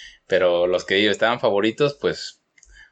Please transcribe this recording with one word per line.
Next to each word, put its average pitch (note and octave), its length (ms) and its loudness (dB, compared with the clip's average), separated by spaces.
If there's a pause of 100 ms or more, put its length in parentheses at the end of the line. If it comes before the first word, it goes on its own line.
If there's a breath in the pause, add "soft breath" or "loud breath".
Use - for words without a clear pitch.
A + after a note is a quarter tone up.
(260 loud breath)
pero F2+ 400 2
los F2+ 180 -2
que G2+ 240 2
estaban A2 300 0
favoritos, A2+ 640 0
pues, - 420 -6 (500 soft breath)